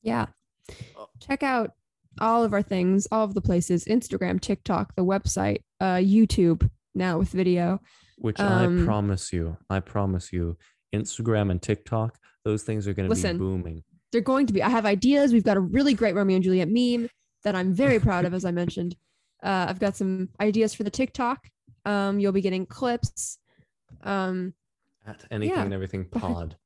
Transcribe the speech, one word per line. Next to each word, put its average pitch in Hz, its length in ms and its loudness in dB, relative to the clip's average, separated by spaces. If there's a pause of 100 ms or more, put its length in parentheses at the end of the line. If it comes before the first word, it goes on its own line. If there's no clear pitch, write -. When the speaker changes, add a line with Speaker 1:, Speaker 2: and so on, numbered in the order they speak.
Speaker 1:
Yeah. 226 240 -2 (720)
Speaker 2:
Oh. - 100 -16 (140)
Speaker 1:
Check 277 220 -4
out 254 280 0 (480)
all 226 240 2
of 220 100 0
our 202 100 2
things, 190 500 2
all 220 100 2
of 196 100 -4
the 202 80 -2
places, 175 440 0
Instagram, 190 560 -2
TikTok, - 540 -4
the 185 100 0
website, 190 540 -2 (200)
uh, 185 180 0
YouTube 190 720 4 (260)
now 185 240 0
with 190 100 0
video. 180 500 0 (380)
Speaker 2:
Which 110 240 -4
I 101 240 4
Speaker 1:
Um, 175 180 4
Speaker 2:
promise 104 480 0
you, 82 240 -2 (140)
I 95 100 0
promise 95 540 -4
you, 85 240 -2 (360)
Instagram 104 580 0
and 87 100 -2
TikTok, 110 560 -4 (260)
those 107 200 -2
things 107 260 -4
are 98 40 -2
gonna 95 160 -2
Speaker 1:
Listen. - 280 0
Speaker 2:
be - 20 -4
booming. 90 440 -4 (280)
Speaker 1:
They're 233 100 2
going 269 260 2
to 220 60 -2
be. 190 100 0
I 208 60 2
have 226 160 2
ideas. 247 480 4
We've 220 100 4
got 202 140 4
a 196 40 2
really 262 320 2
great 208 220 2
Romeo 196 220 2
and 185 60 2
Juliet 185 260 2
meme 240 400 0 (340)
that 202 120 0
I'm 185 180 0
very 247 260 4
proud 180 260 2
of, 175 80 -2
as 185 120 -4
I 180 60 -2
mentioned. 175 500 -4
Speaker 2:
<laughs> - 40 -20 (380)
Speaker 1:
Uh, 185 260 -2
I've 190 100 -6
got 202 160 -2
some 190 340 -4 (120)
ideas 214 320 2
for 220 100 -8
the 202 60 -4
TikTok. 254 580 -4 (380)
Um, 202 340 0
you'll 196 120 2
be 190 100 0
getting 185 240 -2
clips. - 720 -6 (640)
Um, 185 540 -4 (500)
Speaker 2:
At 104 240 -18
Anything 113 260 -2
Speaker 1:
yeah. 294 80 0
Speaker 2:
and 98 120 -4
Everything 95 360 -6
Speaker 1:
Behind 92 220 -4
Speaker 2:
Pod. 82 220 -8 (100)